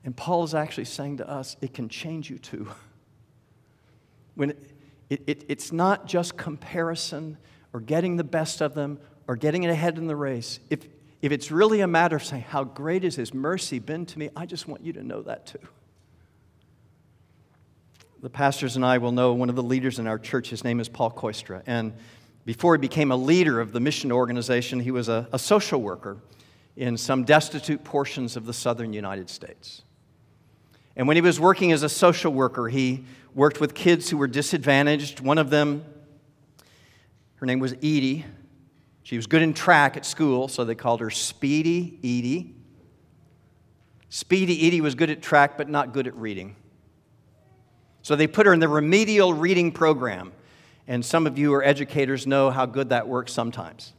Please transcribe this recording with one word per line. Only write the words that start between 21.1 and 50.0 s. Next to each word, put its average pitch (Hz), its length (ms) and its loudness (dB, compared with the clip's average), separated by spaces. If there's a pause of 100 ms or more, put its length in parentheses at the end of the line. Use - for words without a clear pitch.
Koistra. 104 540 -8
And 113 280 -4 (500)
before 160 300 2
he 151 40 2
became 139 340 0
a 127 40 2
leader 143 440 4
of 107 120 -6
the 117 80 -2
mission 143 300 -2
organization, 120 680 0
he 120 100 -4
was 123 180 -2
a, 117 240 -2
a 131 60 -2
social 202 420 2
worker 101 380 -8 (560)
in 123 220 -4
some 131 260 -2
destitute 151 640 2
portions 135 500 -4
of 113 120 -10
the 120 60 -10
southern 117 420 -4
United 98 340 -8
States. - 540 -18 (1120)
And 131 100 0
when 151 100 6
he 170 40 6
was 170 180 4
working 180 340 6
as 147 100 2
a 151 60 0
social 175 440 4
worker, 127 360 0
he 127 360 0 (300)
worked 147 260 4
with 147 140 0
kids 175 360 2
who 160 60 0
were 139 100 0
disadvantaged. 143 960 2
One 139 180 2
of 143 120 2
them, 147 340 2 (1500)
her 131 100 -8
name 127 140 0
was 131 140 -2
Edie. 147 500 0 (800)
She - 140 -8
was 110 100 -6
good 160 160 6
in 160 100 2
track 151 440 6
at 139 100 -10
school, 135 420 0
so 127 160 -4
they 113 100 -2
called 117 260 0
her 113 100 -6
Speedy 156 920 -2
Edie. 123 520 -4 (1600)
Speedy 175 560 2
Edie 175 140 4
was 151 140 0
good 151 160 0
at 151 120 -6
track, 143 360 6
but 147 100 -6
not 143 240 -2
good 131 140 -4
at 123 80 -10
reading. 101 420 -10 (1500)
So 151 140 0
they 151 100 4
put 208 200 4
her 196 60 10
in 165 80 8
the 160 80 4
remedial 185 640 4
reading 170 400 2
program. 120 600 0 (540)